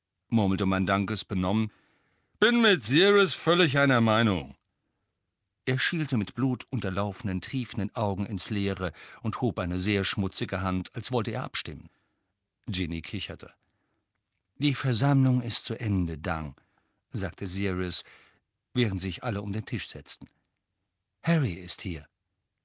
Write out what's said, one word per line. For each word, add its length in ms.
murmelte 360
Mandanges 600
benommen. 460
"Bin 220
mit 200
Sirius 520
völlig 440
einer 220
Meinung." 560
Er 120
schielte 380
mit 180
blutunterlaufenen, 1080
triefenden 540
Augen 320
ins 240
Leere 400
und 180
hob 160
eine 220
sehr 240
schmutzige 580
Hand, 340
als 160
wollte 200
er 120
abstimmen. 460
Ginny 340
kicherte. 500
"Die 180
Versammlung 680
ist 240
zu 80
Ende, 460
Dang", 360
sagte 380
Sirius, 560
während 260
sich 220
alle 180
um 120
den 120
Tisch 240
setzten. 380
"Harry 300
ist 280
hier." 260